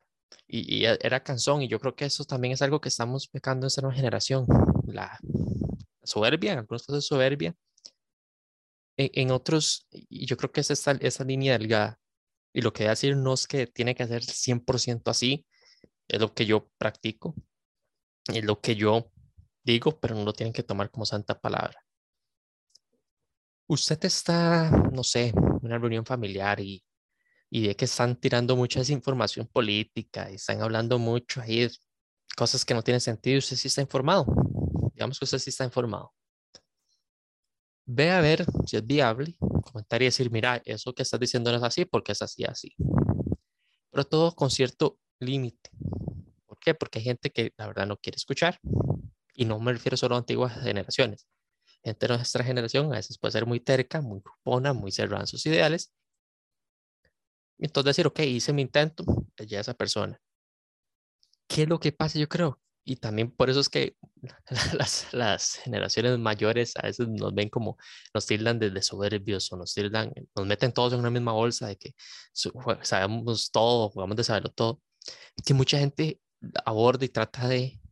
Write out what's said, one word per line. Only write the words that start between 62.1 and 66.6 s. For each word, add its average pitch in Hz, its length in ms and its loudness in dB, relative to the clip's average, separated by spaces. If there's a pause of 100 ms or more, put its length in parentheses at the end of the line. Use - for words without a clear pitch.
Yo 151 100 2
creo, 165 320 -2 (240)
y 135 120 -6
también 113 340 -2
por 127 200 2
eso 135 100 4
es 135 80 2
que 139 280 -2 (260)
<laughs> - 560 -4
las, - 340 -4
las 110 440 0
generaciones 113 600 0
mayores 113 580 0